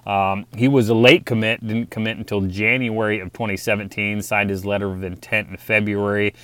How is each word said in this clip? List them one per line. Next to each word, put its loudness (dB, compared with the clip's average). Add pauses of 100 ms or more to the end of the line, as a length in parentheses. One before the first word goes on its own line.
Um, 0 (100)
he 2
was 4
a 4
late 6
commit, -2
didn't -4
commit -4
until -4
January 0
of -10
twenty -4
seventeen, -4
signed 0
his -4
letter 0
of -8
intent -4
in -14
February, 0 (100)